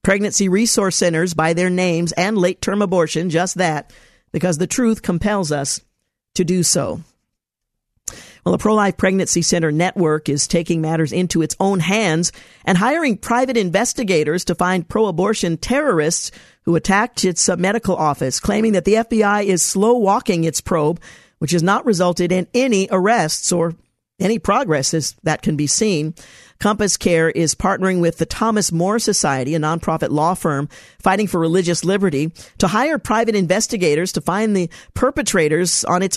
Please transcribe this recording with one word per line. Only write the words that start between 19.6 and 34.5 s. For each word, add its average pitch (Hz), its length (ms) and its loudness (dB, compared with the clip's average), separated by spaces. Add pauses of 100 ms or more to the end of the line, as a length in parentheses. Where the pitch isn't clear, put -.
slow-walking 202 800 2
its 160 160 -2
probe, 160 400 -2 (380)
which 143 120 -4
has 170 140 2
not 202 220 0
resulted 175 440 2
in 185 240 0
any 240 380 2
arrests 185 580 0
or 170 240 0 (460)
any 202 180 0
progress 175 560 0
as 156 300 -4
that 156 180 -2
can 156 140 0
be 147 100 0
seen. 160 480 -2 (460)
Compass 208 360 0
Care 165 320 2
is 160 280 0
partnering 185 440 0
with 170 180 0
the 160 80 0
Thomas 214 440 -2
More 185 300 0
Society, 147 560 0
a - 20 -2
nonprofit 160 520 -2
law 156 240 2
firm 147 340 -2 (320)
fighting 196 260 2
for 165 140 -2
religious 165 440 0
liberty, 175 460 0 (280)
to 185 100 4
hire 254 300 0
private 214 360 0
investigators 180 800 0
to 165 80 -4
find 208 360 0